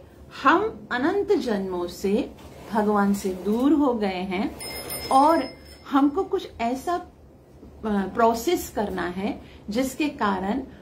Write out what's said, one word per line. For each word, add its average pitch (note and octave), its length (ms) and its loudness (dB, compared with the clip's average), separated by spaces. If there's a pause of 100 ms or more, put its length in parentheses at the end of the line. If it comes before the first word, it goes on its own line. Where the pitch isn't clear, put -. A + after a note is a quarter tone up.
(440)
हम F#4+ 480 2
अनंत E4+ 400 0
जन्मों G3 560 -2
से G3+ 440 -2 (420)
भगवान G#3 400 2
से G3 160 -2
दूर G#3 440 2
हो C#4+ 200 4
गए G#3 140 0
हैं F#3+ 480 -4 (560)
और D4 320 6 (480)
हमको C#4+ 320 2
कुछ F#4+ 260 -4 (120)
ऐसा, C4 340 -2
अ, F4+ 120 -8 (800)
process A3+ 840 2
करना F#3 380 -4
है G3 340 -6 (280)
जिसके C4 400 -2
कारण G3+ 520 -2 (200)